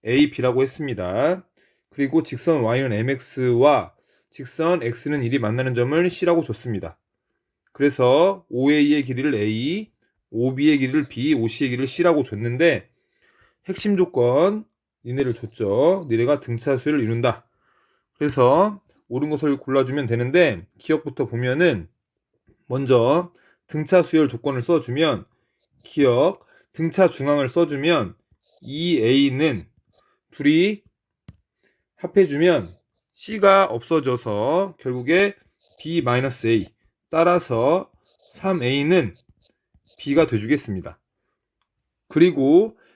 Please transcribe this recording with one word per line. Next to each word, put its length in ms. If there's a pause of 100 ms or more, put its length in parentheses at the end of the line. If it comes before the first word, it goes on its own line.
A, 260
B라고 300
했습니다. 840 (440)
그리고 340
직선 380
Y는 320
엠엑스와 1000 (360)
직선 520
X는 420
일이 160
만나는 360
점을 340
C라고 320
줬습니다. 560 (760)
그래서 800
오에이의 560
길이를 300
A, 560 (400)
오비의 480
길이를 280
B, 260
오씨의 360
길이를 160
C라고 380
줬는데 680 (800)
핵심 280
조건, 680 (400)
니네를 280
줬죠. 760
니네가 300
등차 380
수열을 260
이룬다. 420 (720)
그래서 640 (260)
옳은 220
것을 280
골라주면 500
되는데 580 (140)
기억부터 480
보면은 600 (800)
먼저 640 (360)
등차 340
수열 260
조건을 360
써주면 640 (580)
기억, 640 (240)
등차 360
중앙을 420
써주면 640 (460)
이 380
에이는 680 (640)
둘이 520 (1120)
합해주면 720 (440)
C가 520
없어져서 1120
결국에 560 (440)
B 220
마이너스 460
A, 200 (440)
따라서 800 (400)
삼 320
에이는 520 (840)
B가 260
돼주겠습니다. 760 (1080)
그리고 720 (180)